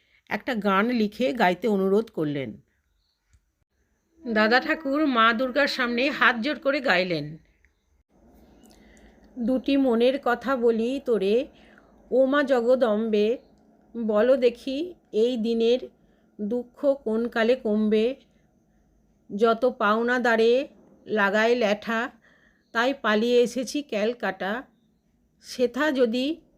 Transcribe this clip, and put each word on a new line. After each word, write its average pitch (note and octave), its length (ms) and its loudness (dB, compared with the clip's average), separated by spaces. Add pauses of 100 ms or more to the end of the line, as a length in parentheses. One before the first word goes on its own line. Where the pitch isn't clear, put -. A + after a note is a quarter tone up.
(280)
একটা B3 260 -6
গান G3+ 320 2
লিখে A#3+ 460 -2
গাইতে F#3+ 360 0
অনুরোধ G3 420 0
করলেন। C#3 500 -6 (1700)
দাদা A3 340 2
ঠাকুর D4+ 460 -2
মা A#3 260 4
দুর্গার C4 340 0
সামনে B3 440 -2
হাত A#3+ 300 2
জোড় C4+ 180 -4
করে C#4 220 -2
গাইলেন, F3 580 -2 (2000)
"দুটি C4 380 0
মনের B3+ 480 2
কথা A#3+ 320 -2
বলি A#3 480 0
তোরে, A3 420 0 (640)
ও C4 160 4
মা C#4+ 160 0
জগদম্বে, A#3 960 0 (580)
বলো A3+ 400 2
দেখি C4+ 580 -2 (180)
এই A#3 240 0
দিনের A#3 520 0 (520)
দুঃখ A#3+ 540 -2
কোন A3+ 340 -4
কালে A#3 280 0
কমবে? G#3+ 580 0 (1200)
যত A3+ 420 2
পাওনা A#3 400 0
দ্বারে A#3 500 2 (380)
লাগায় G#3+ 480 0
ল্যাঠা, A3+ 560 -2 (640)
তাই B3+ 300 0
পালিয়ে A3+ 380 2
এসেছি B3 420 -2
ক্যালকাটা। G#3+ 800 -6 (800)
সেথা B3+ 520 -2
যদি B3+ 480 0 (180)